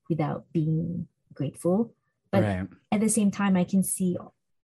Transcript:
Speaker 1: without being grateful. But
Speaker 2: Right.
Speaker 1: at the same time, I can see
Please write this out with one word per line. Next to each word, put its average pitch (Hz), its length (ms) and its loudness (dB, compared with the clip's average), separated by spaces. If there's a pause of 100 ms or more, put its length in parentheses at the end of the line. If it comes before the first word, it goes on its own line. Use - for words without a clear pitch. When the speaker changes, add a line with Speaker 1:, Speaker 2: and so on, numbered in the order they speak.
Speaker 1:
without 151 440 -2
being 170 540 -2 (260)
grateful. 185 600 -2 (380)
But 196 120 4
Speaker 2:
Right. 95 240 -2 (260)
Speaker 1:
at 208 80 2
the 220 80 2
same 208 200 2
time, 196 280 2
I 180 80 2
can 190 180 2
see 180 320 -2 (480)